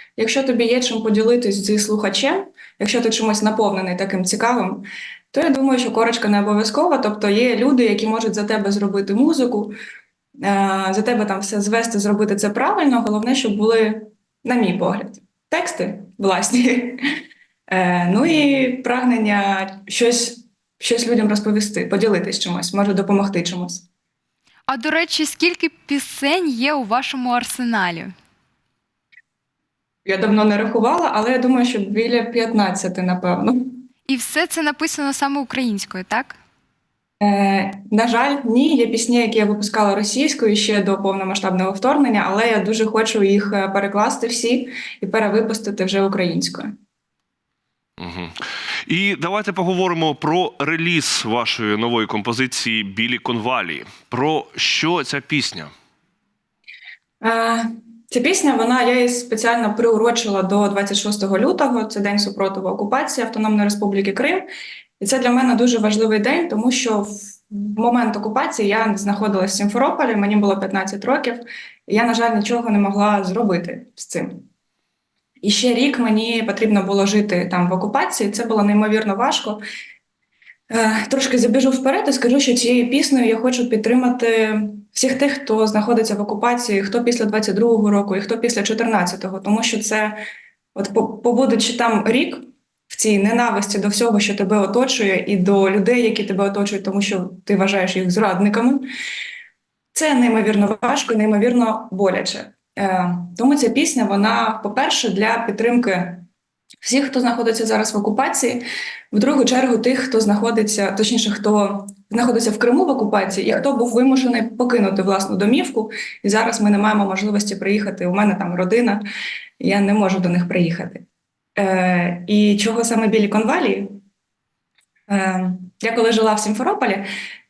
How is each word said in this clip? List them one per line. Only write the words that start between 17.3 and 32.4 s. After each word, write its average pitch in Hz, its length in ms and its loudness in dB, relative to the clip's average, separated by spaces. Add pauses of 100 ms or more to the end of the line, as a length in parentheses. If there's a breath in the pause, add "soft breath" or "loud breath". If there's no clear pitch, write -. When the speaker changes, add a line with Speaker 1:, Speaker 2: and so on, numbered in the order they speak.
Speaker 1:
Е, 180 420 2
ну 233 120 4
і 285 480 2
прагнення 214 960 0 (180)
щось, - 580 0 (320)
щось 233 300 -2
людям 220 220 2
розповісти, 208 560 0
поділитись 196 540 0
чимось, 180 340 -6
може 202 200 0
допомогти 196 500 0
чимось. 180 400 -8 (840 soft breath)
Speaker 2:
А, 262 120 -4
до 302 140 -4
речі, 320 340 0
скільки 349 440 -2 (160)
пісень 294 640 -2
є 262 240 0
у 277 100 -2
вашому 247 460 -2
арсеналі? 233 760 -2 (2000)
Speaker 1:
Я 190 120 -2
давно 214 280 4
не 208 120 4
рахувала, 240 560 0
але 214 180 0
я 254 60 2
думаю, 247 280 2
що 226 140 0
біля 220 440 0
п'ятнадцяти, 208 800 -2